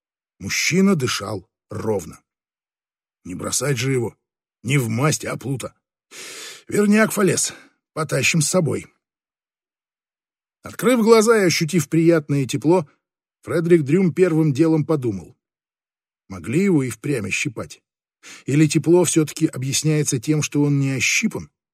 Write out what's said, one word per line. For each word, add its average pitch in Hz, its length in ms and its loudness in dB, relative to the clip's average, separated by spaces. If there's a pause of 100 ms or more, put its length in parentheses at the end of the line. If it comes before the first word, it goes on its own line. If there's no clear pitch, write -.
(400)
Мужчина 185 560 2
дышал 107 520 -4 (220)
ровно. 98 520 -6 (1040)
Не 90 100 -12
бросать - 420 -4
же 131 140 -4
его. 120 240 -4 (480)
Не 135 140 0
в 120 120 0
масть, 123 360 -2
а 147 120 -8
Плуто. - 360 -10 (920)
Верняк, 208 440 4
Фалес. 185 420 0 (400)
Потащим 147 480 -2
с - 80 -2
собой. 127 380 0 (1800)
Открыв 240 380 0
глаза 220 360 6
и 196 80 4
ощутив 165 440 0
приятное 160 560 2
тепло, 147 420 0 (560)
Фредерик 165 400 2
Дрюм 160 300 2
первым 160 400 2
делом 160 320 2
подумал. 110 500 -4 (920)
Могли 98 340 -2
его 175 200 2
и 127 60 -4
впрямь 117 380 -6
ощипать? 98 540 -8 (640)
Или 147 220 4
тепло 165 360 2
все-таки 160 440 0
объясняется 143 720 -2
тем, 151 220 -2
что 147 200 -2
он 143 180 2
не 135 120 0
ощипан? - 580 -2 (240)